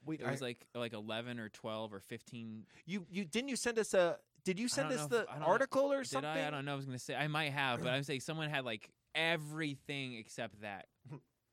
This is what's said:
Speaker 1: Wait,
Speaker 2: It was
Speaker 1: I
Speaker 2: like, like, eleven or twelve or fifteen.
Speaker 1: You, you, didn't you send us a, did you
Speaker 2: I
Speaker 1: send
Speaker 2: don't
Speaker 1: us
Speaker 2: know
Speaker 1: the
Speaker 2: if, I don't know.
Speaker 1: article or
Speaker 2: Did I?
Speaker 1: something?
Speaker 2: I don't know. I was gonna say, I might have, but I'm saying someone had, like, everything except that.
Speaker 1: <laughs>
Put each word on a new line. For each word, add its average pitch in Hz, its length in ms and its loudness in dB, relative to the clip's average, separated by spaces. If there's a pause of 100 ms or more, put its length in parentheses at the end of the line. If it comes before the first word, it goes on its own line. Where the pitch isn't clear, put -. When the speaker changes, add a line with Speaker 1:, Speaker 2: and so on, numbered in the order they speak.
Speaker 1:
Wait, 147 160 -6
Speaker 2:
It 127 60 -6
was 139 160 -2
Speaker 1:
I 127 40 -4
Speaker 2:
like, 120 280 -8
like, 120 180 -4
eleven 113 480 -4
or 107 80 -8
twelve 110 440 -6
or 98 80 -10
fifteen. 113 680 -12 (200)
Speaker 1:
You, 180 240 -4
you, 196 140 -4
didn't 226 240 -2
you 254 80 -2
send 226 240 0
us 202 140 0
a, 175 240 6 (260)
did 185 160 0
you 247 60 2
Speaker 2:
I - 20 0
Speaker 1:
send - 220 2
Speaker 2:
don't 254 80 2
Speaker 1:
us 151 120 -2
Speaker 2:
know 240 60 4
Speaker 1:
the 220 80 4
Speaker 2:
if, - 40 -4
I - 40 -8
don't 143 80 -6
know. 156 80 0
Speaker 1:
article 269 440 6
or 277 40 6
Speaker 2:
Did 277 40 0
I? 254 40 -4
Speaker 1:
something? 233 260 -2 (140)
Speaker 2:
I 151 60 0
don't 139 140 -2
know. 143 80 -2
I 139 40 0
was 135 80 -4
gonna 127 160 -4
say, 135 160 -4
I 147 100 2
might 151 260 2
have, 135 300 2
but 127 60 2
I'm 135 160 2
saying 139 160 0
someone 156 280 -2
had, 143 160 0
like, 113 260 -4 (240)
everything 151 1000 0
except 107 460 -8
that. 101 260 -8 (240)
Speaker 1:
<laughs> 143 80 -10 (340)